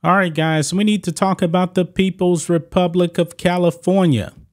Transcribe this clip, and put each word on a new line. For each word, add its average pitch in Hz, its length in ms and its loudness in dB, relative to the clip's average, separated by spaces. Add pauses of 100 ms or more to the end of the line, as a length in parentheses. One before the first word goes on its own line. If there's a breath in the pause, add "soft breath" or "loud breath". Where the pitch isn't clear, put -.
(100)
All 185 60 4
right, 185 180 0
guys, 156 400 -2
we 196 80 0
need 214 220 0
to 175 80 -4
talk 190 280 -2
about 180 360 0
the 185 80 2
People's 180 640 -2
Republic 175 680 0
of 170 200 -2
California. 175 960 0 (200)